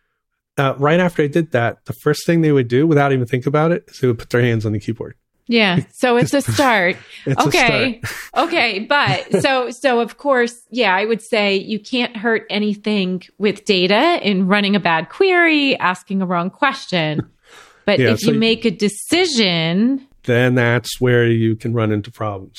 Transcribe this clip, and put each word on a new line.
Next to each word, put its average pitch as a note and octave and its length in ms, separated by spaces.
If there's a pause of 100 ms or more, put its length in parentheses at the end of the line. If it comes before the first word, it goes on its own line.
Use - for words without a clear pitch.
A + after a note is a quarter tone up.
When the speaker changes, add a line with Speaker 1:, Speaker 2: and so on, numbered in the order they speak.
(580)
Speaker 1:
uh, C3+ 200
right D3+ 220
after F3 220
I D3+ 40
did D#3 260
that, A#2 340
the - 80
first - 320
thing E3+ 160
they D3+ 100
would C3 160
do C#3 180
without C#3+ 260
even B2+ 140
thinking B2+ 220
about D3+ 240
it - 160
is - 120
they B2+ 80
would A#2 100
put - 120
their A#2+ 120
hands A2+ 240
on G#2+ 60
the G#2+ 80
keyboard. - 340 (340)
Speaker 2:
Yeah. G3+ 320 (120)
So B3 240
it's A#3+ 180
a C#4 60
start. G#3 560 (140)
Speaker 1:
<laughs> - 160
It's C3+ 140
a B3+ 80
Speaker 2:
Okay. A#3+ 540
Speaker 1:
start. - 460
Speaker 2:
Okay. A#3+ 320
But G#3+ 640
Speaker 1:
<laughs> - 0
Speaker 2:
so, B3+ 280
so B3 300
of A#3 180
course, B3 360 (160)
yeah, G#3+ 240
I G3 100
would A3 180
say G3+ 340
you G3+ 220
can't A#3+ 380
hurt A3 340
anything G3+ 720 (160)
with G3+ 260
data G#3 580
in G3 260
running G3+ 280
a G3 40
bad E3 280
query, E4 680
asking F#3 440
a F#3 40
wrong F3 240
question. D#3+ 800 (580)
But G3 120
Speaker 1:
Yeah, B2+ 140
Speaker 2:
if - 80
Speaker 1:
so G#3+ 80
Speaker 2:
you A3+ 60
Speaker 1:
you A3 60
Speaker 2:
make A3+ 240
a A#3 60
decision, G#3 1400 (180)
Speaker 1:
then B2 300
that's A#2+ 460
where A#2+ 260
you A2+ 300
can A2+ 160
run A2+ 200
into G#2 180
problems. G2 480